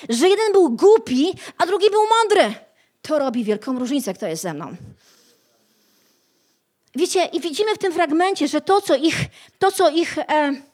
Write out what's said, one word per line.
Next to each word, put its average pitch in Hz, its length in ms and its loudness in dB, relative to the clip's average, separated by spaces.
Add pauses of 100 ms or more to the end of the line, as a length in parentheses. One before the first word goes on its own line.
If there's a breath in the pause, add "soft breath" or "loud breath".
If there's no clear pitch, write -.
że 247 200 2
jeden 415 220 2
był 370 180 4
głupi, 339 640 4 (240 loud breath)
a 349 80 0
drugi 381 260 2
był 427 100 2
mądry. 415 520 2 (480)
To 302 180 -2
robi 247 240 -2
wielką 214 360 -4
różnicę, 269 340 -4
kto 220 140 -8
jest 160 140 -6
ze 175 120 -6
mną. 151 220 -12 (2250 soft breath)
Wiecie, 349 300 0
i - 140 -6
widzimy 359 360 -4
w - 20 -14
tym 370 160 -4
fragmencie, 330 540 0
że 294 140 -2
to, 381 200 0
co 311 140 0
ich, 311 200 0 (440 soft breath)
to, 381 120 2
co 359 180 2
ich, 320 280 -2
e, 294 360 0 (200)